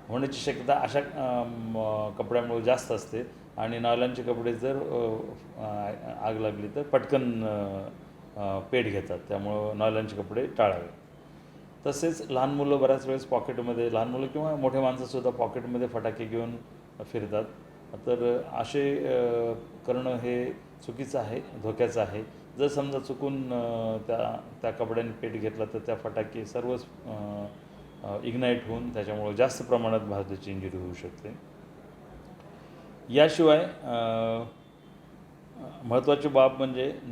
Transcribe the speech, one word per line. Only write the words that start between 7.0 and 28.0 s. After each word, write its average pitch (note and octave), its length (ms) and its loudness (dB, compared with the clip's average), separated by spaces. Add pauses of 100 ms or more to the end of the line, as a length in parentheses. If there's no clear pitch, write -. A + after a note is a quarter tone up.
अ, G2+ 440 -2 (520)
अ, G2 180 -2
पेट A#2 280 2
घेतात, F#2 320 -2 (100)
त्यामुळं G#2 500 -2
नायलॉनचे A2 380 2
कपडे G#2+ 300 -2
टाळावे. F2+ 420 4 (1000)
तसेच D#3+ 440 0
लहान C3 200 4
मुलं C#3+ 280 4
बऱ्याच C3 280 6
वेळेस C3 180 0
पॉकेटमध्ये, A#2 720 0
लहान A2+ 140 4
मुलं B2+ 180 -2
किंवा D3+ 300 -2
मोठे C3+ 240 0
माणसंसुद्धा B2+ 500 0
पॉकेटमध्ये A#2+ 560 -2
फटाके A2+ 400 -4
घेऊन A#2 300 -4 (500)
फिरतात, G#2+ 380 -2 (500)
तर A#2+ 480 2 (100)
असे, C#3 460 0
अ, A#2+ 540 2 (340)
करणं B2+ 280 0
हे B2 380 0 (340)
चुकीचं B2+ 320 -4
आहे, A2+ 220 -2 (220)
धोक्याचं A2+ 380 2
आहे. G#2 440 -4 (140)
जर C#3+ 100 4
समजा C#3 300 -2
चुकून, C3+ 540 -4
अ, A#2 440 0 (100)
त्या, A2+ 340 0 (220)
त्या A#2 80 0
कपड्याने A2+ 400 -2
पेट A2 220 -6
घेतला A2 320 -2
तर A2 140 -4
त्या A2+ 160 -2
फटाके G#2+ 520 -4
सर्वच, A#2+ 400 -2 (200)
अ, G#2 380 -6 (600)